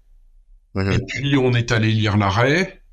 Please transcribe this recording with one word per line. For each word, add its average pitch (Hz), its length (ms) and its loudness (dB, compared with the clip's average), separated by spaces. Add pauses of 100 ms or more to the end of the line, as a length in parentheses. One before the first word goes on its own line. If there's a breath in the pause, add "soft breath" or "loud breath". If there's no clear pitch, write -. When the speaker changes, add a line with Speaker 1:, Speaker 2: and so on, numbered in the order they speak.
(760)
Speaker 1:
Mhm. 98 180 -2
Speaker 2:
Et 110 140 2
puis, 139 300 -2
on 127 160 2
est 120 180 -2
allé 110 220 2
lire 107 240 0
l'arrêt. 120 640 0 (140)